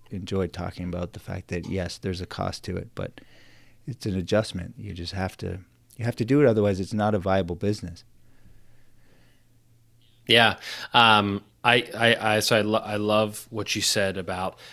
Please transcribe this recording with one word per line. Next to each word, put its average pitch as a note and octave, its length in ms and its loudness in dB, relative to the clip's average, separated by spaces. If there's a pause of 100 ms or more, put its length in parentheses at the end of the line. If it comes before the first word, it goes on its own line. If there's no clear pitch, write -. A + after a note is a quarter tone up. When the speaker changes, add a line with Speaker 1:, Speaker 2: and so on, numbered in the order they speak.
Speaker 1:
enjoy F#2+ 380 -4
talking F2 380 -8
about F2 280 -6
the - 60 -14
fact F#2 300 -10
that, E2+ 180 -6
yes, F2 300 -4
there's F#2 240 -6
a F2+ 40 -8
cost - 380 -6
to F2+ 120 -8
it, F#2+ 200 -10
but - 260 -10 (640)
it's - 200 -10
an G2 100 -2
adjustment. F#2 640 -2
You G2+ 160 -12
just F2 200 -10
have F#2 240 -6
to, F#2 220 -8 (360)
you A2+ 100 -8
have A#2+ 100 -2
to A#2 100 -2
do C#3 160 4
it. C#3+ 60 8
Otherwise, G#2 320 4
it's F#2 140 -6
not G#2+ 200 0
a G#2 60 2
viable F#2 360 0
business. G2 480 -6 (2250)
Speaker 2:
Yeah. A2+ 300 6 (360)
Um, G#2 500 6 (200)
I, A#2+ 320 4
I, A2 400 2
I, A2 40 2
so A2+ 180 2
I G#2+ 40 4
lo-, G#2+ 220 0
I G#2 120 -6
love G#2+ 560 0
what G#2+ 240 -6
you G#2+ 60 -4
said F#2+ 360 0
about F#2 400 -6 (160)